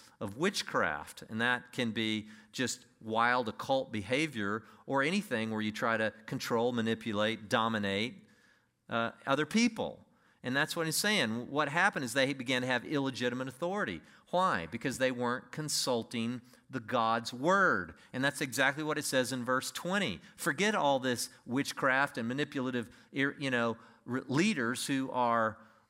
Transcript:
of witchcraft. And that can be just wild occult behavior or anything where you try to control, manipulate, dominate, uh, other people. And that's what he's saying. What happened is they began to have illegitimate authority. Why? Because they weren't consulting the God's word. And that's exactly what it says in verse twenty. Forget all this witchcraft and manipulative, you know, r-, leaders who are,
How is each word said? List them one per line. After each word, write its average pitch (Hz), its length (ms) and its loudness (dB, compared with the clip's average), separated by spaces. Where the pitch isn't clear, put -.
of 104 180 -8
witchcraft. 110 920 -2
And 110 140 -4
that 123 320 0
can 120 160 0
be 110 380 -2
just - 340 -4
wild 113 480 2
occult - 420 -2
behavior 110 720 -2
or 135 160 2
anything 135 480 0
where 107 120 -2
you 107 100 0
try 113 260 0
to 110 160 0
control, 123 440 0
manipulate, 110 800 0
dominate, 110 760 0
uh, 117 240 -2
other 147 220 2
people. 220 520 0
And 127 120 -4
that's 147 200 0
what 165 100 0
he's 160 100 -2
saying. 123 540 0
What 147 180 0
happened 175 380 2
is 113 80 -6
they 135 200 2
began 131 280 0
to 127 60 -2
have 123 180 0
illegitimate 127 640 -2
authority. 170 540 -4
Why? 170 420 2
Because 117 280 -4
they 131 120 4
weren't 123 400 -4
consulting 120 880 -2
the 131 100 -6
God's 117 540 0
word. 143 600 2
And 127 120 -2
that's 139 180 0
exactly 135 420 2
what 151 140 -2
it 147 80 -4
says 127 260 2
in 127 140 -4
verse 127 260 0
twenty. 175 480 -2
Forget 185 400 2
all 143 240 4
this 123 300 0
witchcraft 135 720 0
and 117 100 -4
manipulative, 127 640 -2
you 139 400 -2
know, 117 260 2
r-, 123 180 -2
leaders 135 580 0
who 135 260 0
are, 117 460 2